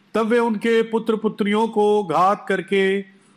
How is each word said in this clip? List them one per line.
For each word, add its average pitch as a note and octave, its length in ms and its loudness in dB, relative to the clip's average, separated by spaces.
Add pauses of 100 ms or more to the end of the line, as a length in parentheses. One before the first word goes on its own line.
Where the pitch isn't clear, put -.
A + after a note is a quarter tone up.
(140)
तब A3 140 0
वे A#3+ 120 2
उनके A3+ 420 0
पुत्र A3+ 340 -2
पुत्रियों G#3+ 520 -2
को G#3 360 0
घात F#3 460 0
करके G3 560 0 (320)